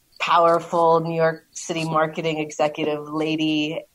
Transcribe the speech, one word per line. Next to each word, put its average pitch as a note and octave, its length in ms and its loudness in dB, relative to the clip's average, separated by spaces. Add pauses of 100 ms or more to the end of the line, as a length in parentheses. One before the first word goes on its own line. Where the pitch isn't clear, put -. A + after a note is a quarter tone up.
(200)
powerful E3+ 840 4
New E3 140 -4
York D#3+ 360 0
City E3 340 -6
marketing D#3+ 540 -2
executive D3+ 720 -4
lady. D#3 720 -2 (120)